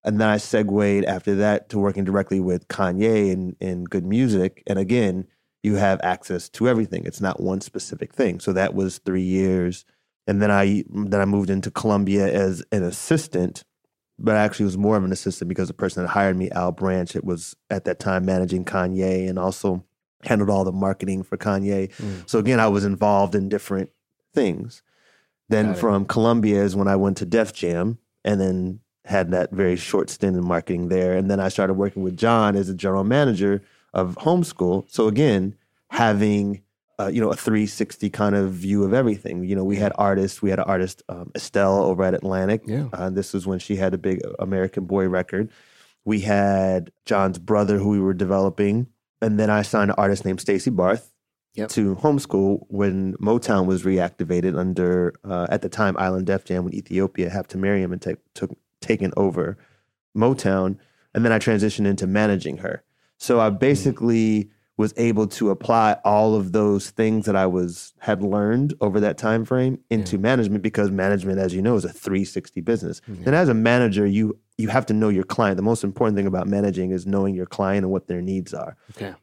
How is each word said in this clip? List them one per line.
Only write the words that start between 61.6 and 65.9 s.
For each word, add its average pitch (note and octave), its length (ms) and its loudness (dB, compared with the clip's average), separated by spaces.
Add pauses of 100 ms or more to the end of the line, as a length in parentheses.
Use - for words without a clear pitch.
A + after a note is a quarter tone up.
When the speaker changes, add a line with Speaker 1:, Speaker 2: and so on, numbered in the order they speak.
Speaker 1:
into G2 200 0
managing G2 520 0
her. - 240 -8 (360)
So B2 220 2
I A2 100 4
Speaker 2:
Mm. G2+ 80 -4
Speaker 1:
basically A2+ 920 2 (280)
was G#2+ 180 0
able A2 300 2
to G#2 240 0
apply A2 540 2